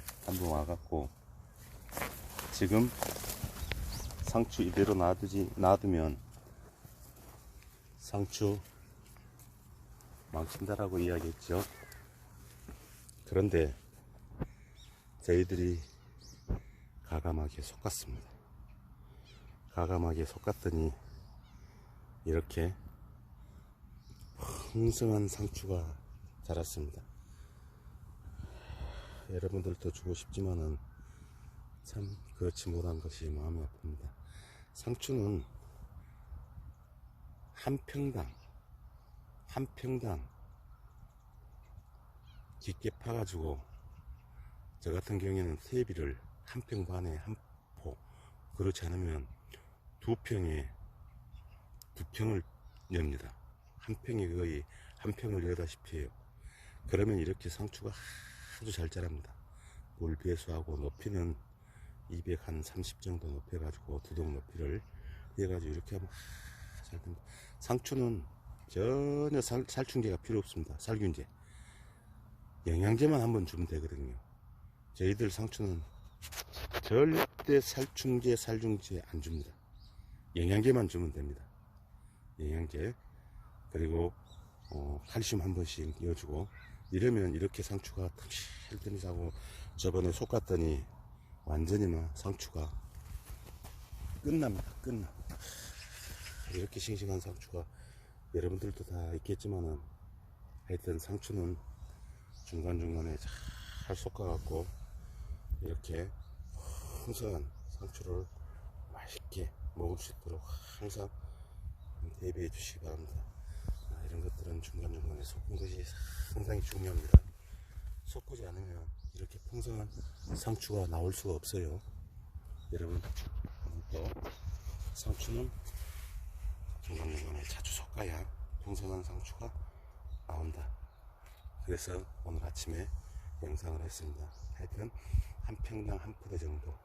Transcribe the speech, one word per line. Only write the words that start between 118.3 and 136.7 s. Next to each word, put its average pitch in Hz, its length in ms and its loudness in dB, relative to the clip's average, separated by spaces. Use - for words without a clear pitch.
않으면 87 400 -6
이렇게 - 240 -8
풍성한 113 400 -2
상추가 104 520 2
나올 82 260 2
수가 90 220 0
없어요. 85 460 -2
여러분, 85 280 0
또 - 160 0
상추는 - 560 0
중간중간에 76 640 -2
자주 - 300 -4
솎아야 92 520 -2
풍성한 92 400 -2
상추가 92 480 -6
나온다. 78 400 -2
그래서 90 380 0
오늘 82 200 0
아침에 82 440 -2
영상을 78 380 -2
했습니다. 73 460 -4
하여튼 92 340 -4
한 110 140 -2
평당 104 400 -2
한 110 180 -8
포대 98 220 -8
정도. 76 480 -4